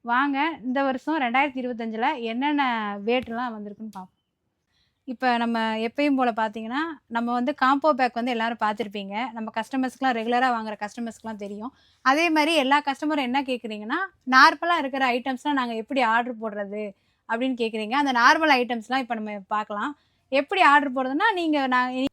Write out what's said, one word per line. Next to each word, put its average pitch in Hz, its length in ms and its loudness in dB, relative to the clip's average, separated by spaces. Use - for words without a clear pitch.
வாங்க, 277 640 0
இந்த 254 180 0
வருஷம் 277 380 0
ரெண்டாயிரத்தி 262 400 0
இருபத்தஞ்சுல 240 600 -4
என்னென்ன 262 420 0
வேட்டெல்லாம் 233 500 -2
வந்திருக்குன்னு 208 380 -14
பார்ப்போம். 185 180 -16
இப்ப 247 320 0
நம்ம 226 400 -2
எப்பயும் 269 400 0
போல 254 160 2
பார்த்தீங்கன்னா, 220 460 -4
நம்ம 233 260 -2
வந்து 247 220 0
காம்போ 277 380 4
பேக் 254 220 2
வந்து 240 160 -2
எல்லாரும் 226 300 -2
பார்த்துருப்பீங்க. 208 720 -4
நம்ம 220 220 -10
கஸ்டமர்ஸ்க்குலாம், 254 600 -2
ரெகுலரா 240 340 0
வாங்குற 220 300 -4
கஸ்டமர்ஸ்க்குலாம் 220 560 -10
தெரியும். 202 380 -10
அதே 311 280 4
மாதிரி 311 240 2
எல்லா 277 260 4
கஸ்டமரும் 294 400 -2
என்ன 254 220 0
கேட்குறீங்கன்னா, 233 540 -6
"நார்மலா 320 480 6
இருக்கிற 269 340 0
ஐட்டம்ஸ்லாம் 262 400 -2
நாங்க 247 220 0
எப்படி 226 260 -2
ஆர்டர் 233 400 0
போடுறது?" 208 500 -6
அப்படின்னு 247 260 -2
கேட்குறீங்க. 220 380 -4
அந்த 277 200 2
நார்மல் 302 380 6
ஐட்டம்ஸ்லாம் 247 480 0
இப்ப 247 160 -4
நம்ம 214 240 -8
பார்க்கலாம். 214 500 -4
எப்படி 285 320 0
ஆர்டர் 294 320 6
போடுறதுன்னா, 269 420 0
நீங்க 311 320 0
நான் 254 260 0